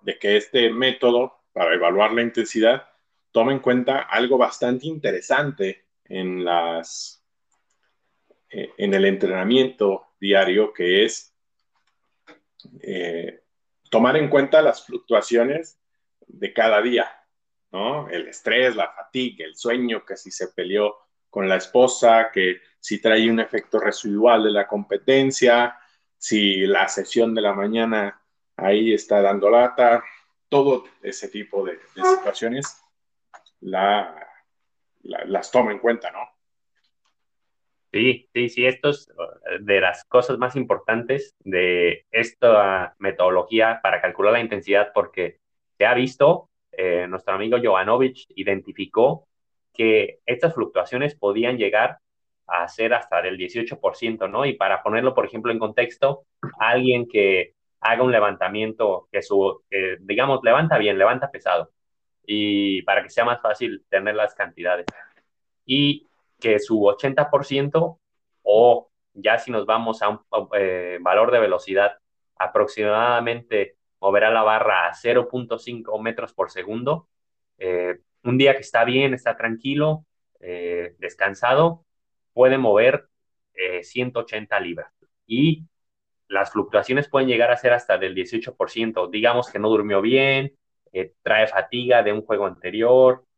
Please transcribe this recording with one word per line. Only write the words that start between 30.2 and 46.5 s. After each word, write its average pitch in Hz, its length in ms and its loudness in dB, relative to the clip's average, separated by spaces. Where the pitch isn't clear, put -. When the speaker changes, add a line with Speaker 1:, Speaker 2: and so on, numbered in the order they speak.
Speaker 1:
todo 139 340 2
ese 98 260 -12
tipo 98 360 -6
de, 85 140 -8
de 381 80 -8
situaciones 143 800 -2
la, 95 680 -2
la, - 220 -12
las - 260 -6
toma 113 220 2
en 101 60 -8
cuenta, 117 320 -2
¿no? - 100 -14
Speaker 2:
Sí, 123 440 -2
sí, 120 160 -2
sí, 123 160 -2
esto 131 240 0
es, - 180 -8
eh, - 520 -12
de 98 200 2
las 90 240 -2
cosas - 320 2
más 123 200 -4
importantes 120 840 -4
de 90 720 -2
esta 107 880 2
metodología 98 840 0
para 95 200 0
calcular 98 320 2
la 120 60 2
intensidad, 101 520 -2
porque - 480 -4
se 101 80 4
ha 123 80 4
visto, 131 560 2